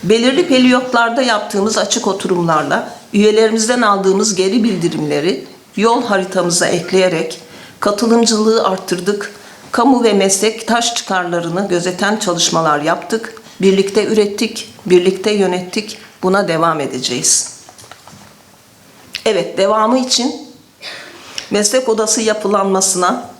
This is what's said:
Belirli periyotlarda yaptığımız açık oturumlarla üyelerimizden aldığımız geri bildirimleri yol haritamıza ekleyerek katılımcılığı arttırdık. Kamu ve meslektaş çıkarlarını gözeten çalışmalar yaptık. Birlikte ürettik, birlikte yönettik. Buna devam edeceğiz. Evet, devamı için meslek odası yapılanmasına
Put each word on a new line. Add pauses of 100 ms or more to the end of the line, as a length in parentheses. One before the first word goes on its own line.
Belirli
periyotlarda
yaptığımız
açık
oturumlarla (260)
üyelerimizden
aldığımız
geri
bildirimleri (320)
yol
haritamıza
ekleyerek (340)
katılımcılığı
arttırdık. (400)
Kamu
ve
meslektaş
çıkarlarını
gözeten
çalışmalar
yaptık. (180)
Birlikte
ürettik, (120)
birlikte
yönettik. (240)
Buna
devam
edeceğiz. (1700)
Evet,
devamı
için (1000)
meslek
odası
yapılanmasına